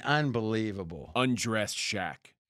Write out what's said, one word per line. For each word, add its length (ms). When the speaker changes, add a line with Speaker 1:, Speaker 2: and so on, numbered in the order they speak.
Speaker 1:
unbelievable. 1120
Speaker 2:
Undressed 600
Shaq 580